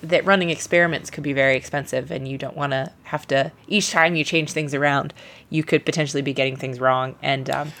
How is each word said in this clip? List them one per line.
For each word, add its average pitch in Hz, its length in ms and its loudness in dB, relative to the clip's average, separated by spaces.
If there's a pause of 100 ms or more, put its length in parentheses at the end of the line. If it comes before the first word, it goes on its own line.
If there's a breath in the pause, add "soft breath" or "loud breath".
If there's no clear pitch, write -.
that 165 220 2
running 190 260 4
experiments 170 580 2
could - 140 -10
be 143 100 -2
very 135 220 4
expensive, 131 560 -4
and 131 160 -6
you 135 100 -6
don't 135 180 -10
wanna 139 360 -4 (120)
have - 240 -8
to, 139 240 2 (160)
each 196 220 0
time 170 260 4
you 151 80 2
change 156 280 0
things 147 240 -2
around, 143 360 2 (380 loud breath)
you 156 140 0
could 151 220 2
potentially 143 360 0
be 139 120 -2
getting 131 220 0
things 131 240 -8
wrong. 131 440 2
And, 135 260 -2
um, 147 320 -2